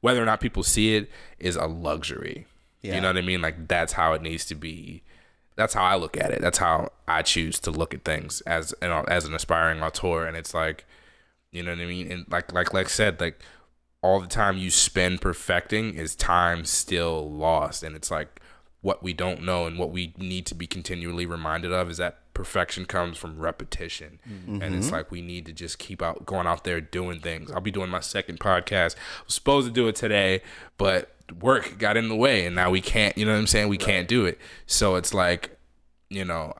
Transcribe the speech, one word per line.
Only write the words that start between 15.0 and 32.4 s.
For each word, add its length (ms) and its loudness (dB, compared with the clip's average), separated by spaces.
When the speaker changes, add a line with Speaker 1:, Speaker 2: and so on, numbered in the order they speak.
Speaker 1:
perfecting 760 -2
is 180 -6
time 520 2
still 680 0
lost. 500 0
And 140 -10
it's 160 -6
like, 280 -6
what 200 0
we 120 -4
don't 280 -2
know 240 0
and 140 -6
what 100 -2
we 280 -6
need 280 -6
to 80 -8
be 140 -8
continually 580 -6
reminded 460 -4
of 180 0
is 80 -10
that 220 -4
perfection 500 -2
comes 320 -4
from 220 -12
repetition. 800 -8
Speaker 2:
Mm-hmm. 320 -8
Speaker 1:
And 140 -2
it's 160 -2
like, 180 -4
we 120 -10
need 260 -10
to 60 -14
just 260 -12
keep 240 -8
out, 240 -6
going 180 -2
out 200 0
there 160 -2
doing 380 -6
things. 320 -8
I'll 100 -4
be 100 -4
doing 180 -4
my 120 -4
second 380 -6
podcast. 560 2
I 300 -12
was 80 -4
supposed 340 4
to 60 -6
do 140 4
it 80 0
today, 460 2
but 380 2
work 400 2
got 180 4
in 120 2
the 60 0
way, 300 6